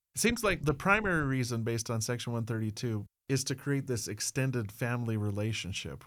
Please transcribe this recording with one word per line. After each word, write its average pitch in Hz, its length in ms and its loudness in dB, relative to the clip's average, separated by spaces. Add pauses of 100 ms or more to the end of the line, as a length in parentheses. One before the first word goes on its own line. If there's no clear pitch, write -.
(140)
It - 60 -2
seems 233 220 2
like 180 200 2
the 143 120 4
primary 190 500 4
reason 123 400 0
based 117 260 0
on 113 100 0
Section 120 320 -2
one 117 120 -2
thirty-two 110 600 -2 (240)
is 135 160 2
to 139 100 -2
create 139 340 -2
this 120 200 -2
extended 123 640 -2
family 120 460 0
relationship 104 880 -2